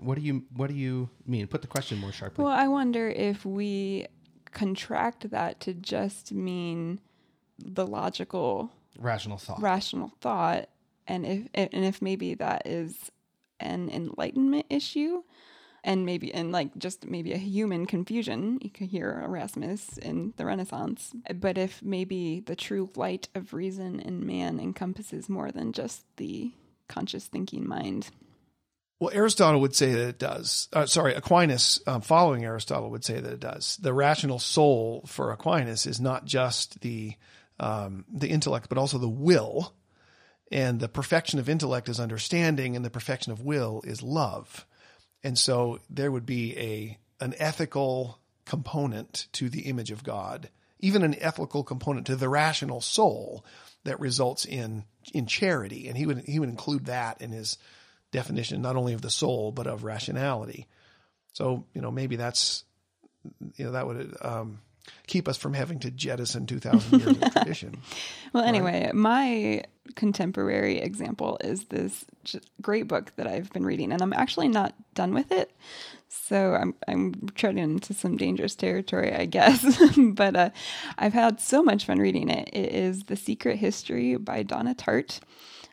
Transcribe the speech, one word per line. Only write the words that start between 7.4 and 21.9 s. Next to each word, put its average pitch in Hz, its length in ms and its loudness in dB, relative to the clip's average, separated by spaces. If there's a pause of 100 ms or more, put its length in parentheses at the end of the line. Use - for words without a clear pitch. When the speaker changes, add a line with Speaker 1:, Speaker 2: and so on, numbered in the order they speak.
Speaker 2:
the 190 220 -4
logical 180 840 -2 (260)
Speaker 1:
Rational 110 400 -4
thought. 151 240 -10
Speaker 2:
rational 196 580 -2
thought, 175 480 0 (380)
and 180 180 -4
if, 196 300 -4
and 190 300 0
if 196 180 -2
maybe 185 320 -2
that - 320 -2
is 165 460 -6 (480)
an - 280 -4
enlightenment 269 800 0
issue, 302 540 -2 (600)
and 190 200 0
maybe, 175 300 -4
and, 170 160 -4
like, 175 260 -2
just 185 300 -8
maybe 175 260 -4
a - 60 -2
human 196 480 0
confusion. 214 720 -2
You 208 80 -10
could 196 200 -10
hear - 360 -4
Erasmus - 720 -6
in 170 400 -6
the - 80 -6
Renaissance. - 680 -6 (240)
But 185 200 -2
if 190 280 -2
maybe 185 560 -4